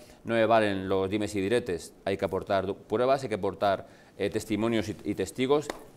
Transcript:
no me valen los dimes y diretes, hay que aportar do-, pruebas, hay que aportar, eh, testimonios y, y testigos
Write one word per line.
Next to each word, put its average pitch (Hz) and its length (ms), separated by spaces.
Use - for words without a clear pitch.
no 113 100
me 113 120
valen 104 420
los 95 220
dimes 104 240
y 101 60
diretes, 98 520
hay 98 120
que 98 80
aportar 92 420
do-, 95 80
pruebas, 127 480
hay 123 60
que 107 60
aportar, 98 520
eh, 98 140
testimonios 107 580
y, 101 160
y 101 100
testigos 131 520